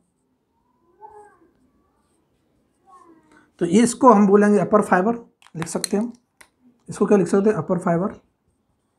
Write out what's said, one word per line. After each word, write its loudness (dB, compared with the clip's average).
तो -4
ये 2
इसको 2
हम 4
बोलेंगे 2
अपर 0
फाइबर, -2
लिख -10
सकते -8
हैं -2
हम, -8
इसको -4
क्या 2
लिख 0
सकते 0
हैं? -4
अपर -4
फाइबर, -4